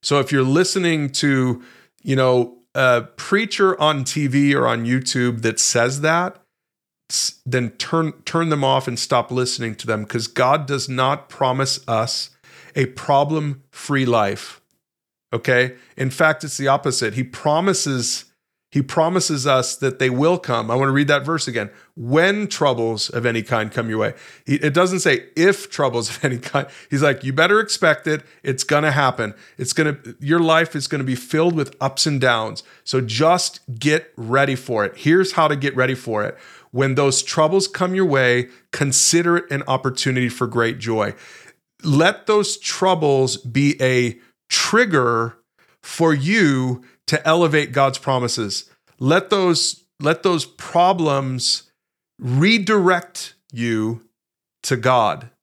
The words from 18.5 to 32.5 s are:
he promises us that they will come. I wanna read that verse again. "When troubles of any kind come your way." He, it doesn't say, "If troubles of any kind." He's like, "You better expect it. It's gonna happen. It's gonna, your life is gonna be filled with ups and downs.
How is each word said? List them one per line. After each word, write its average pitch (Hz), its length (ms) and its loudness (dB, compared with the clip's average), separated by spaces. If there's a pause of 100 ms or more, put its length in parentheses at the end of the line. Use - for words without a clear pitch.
he 143 80 0
promises 160 680 0
us 131 300 0
that 131 220 -4
they 131 100 0
will 147 300 2
come. 113 320 -4
I 120 60 0
wanna 135 160 2
read 143 160 2
that 143 180 2
verse 160 200 -4
again. 113 240 -6 (240)
"When 180 540 0
troubles 117 640 0
of 120 160 -4
any 113 160 0
kind 107 280 -2
come 113 200 -4
your 110 80 -4
way." 110 160 -2 (320)
He, 135 80 0
it 147 180 0
doesn't 185 280 2
say, 139 260 0 (100)
"If 190 320 2
troubles 120 400 -2
of - 160 -10
any 127 140 -2
kind." 135 280 -4 (220)
He's 139 140 -2
like, 143 200 0
"You 131 120 -6
better 185 260 4
expect 175 460 0
it. 151 180 -2 (180)
It's 131 220 -4
gonna 147 280 2
happen. 127 420 0 (240)
It's 123 160 -6
gonna, 151 240 -2 (220)
your 156 200 0
life 160 340 2
is 143 120 -6
gonna 143 180 -4
be 131 120 -2
filled 165 380 0
with 156 280 -4
ups 135 240 -2
and 147 120 0
downs. 120 440 0 (220)